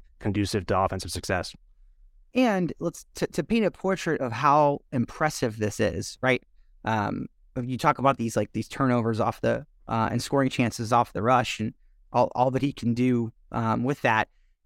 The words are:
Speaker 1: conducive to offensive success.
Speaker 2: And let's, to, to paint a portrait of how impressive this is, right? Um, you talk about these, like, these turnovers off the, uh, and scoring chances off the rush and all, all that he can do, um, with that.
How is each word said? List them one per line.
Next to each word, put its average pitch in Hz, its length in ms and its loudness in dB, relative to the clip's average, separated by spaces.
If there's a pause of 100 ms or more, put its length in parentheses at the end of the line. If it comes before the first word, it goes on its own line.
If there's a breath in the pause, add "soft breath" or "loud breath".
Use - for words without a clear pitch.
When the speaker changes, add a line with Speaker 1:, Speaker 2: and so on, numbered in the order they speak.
(200)
Speaker 1:
conducive 101 480 0
to 92 120 2
offensive 92 320 -2
success. - 420 -4 (800)
Speaker 2:
And 202 460 2
let's, - 260 -6 (100)
to, - 120 -2
to - 160 -2
paint 220 220 0
a 175 60 0
portrait 180 500 -4
of 123 100 -4
how 143 480 4 (140)
impressive 127 640 -2
this 107 240 -2
is, 82 400 -2
right? 127 200 2 (440)
Um, 104 400 -2 (360)
you 123 160 -4
talk 147 200 2
about 131 200 2
these, 113 200 -4
like, 107 160 0
these 107 160 -4
turnovers 117 500 0
off 113 220 -2
the, 120 240 0 (240)
uh, 113 200 0
and 120 120 -2
scoring 139 280 0
chances 117 440 -2
off 120 180 4
the 101 120 -4
rush 123 360 2
and 110 140 -4 (400)
all, 123 200 4
all 127 180 2
that 131 100 0
he 139 100 0
can 120 220 -2
do, 120 400 0 (180)
um, 117 320 -2
with 139 200 -2
that. 110 260 2 (360)